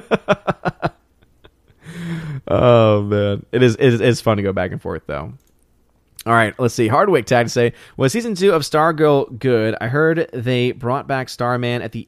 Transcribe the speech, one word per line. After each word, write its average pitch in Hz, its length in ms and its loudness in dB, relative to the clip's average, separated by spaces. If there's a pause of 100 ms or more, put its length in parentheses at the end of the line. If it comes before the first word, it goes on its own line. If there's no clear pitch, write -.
(2500)
Oh, 113 540 4
man. 104 500 -2
It 123 120 2
is, 117 120 2
it 127 180 4
is, 110 80 0
it's 120 200 2
fun 107 160 0
to 101 60 -4
go 95 100 -2
back 92 180 -4
and 156 100 -12
forth, 87 260 -10
though. 73 260 -10 (920)
All 113 80 0
right, 113 260 4
let's 123 160 -2
see. 117 120 2
Hardwick 151 380 2
tagged 120 220 2
to - 60 -8
say, 120 200 2 (240)
"Was 135 140 2
season 226 240 -4
two 190 180 2
of 160 80 2
Stargirl 151 800 2
good? 117 420 0
I 110 60 -6
heard 160 440 0
they 123 400 -2
brought 127 360 -6
back 131 220 -4
Starman 123 520 -2
at 107 100 -6
the - 160 -12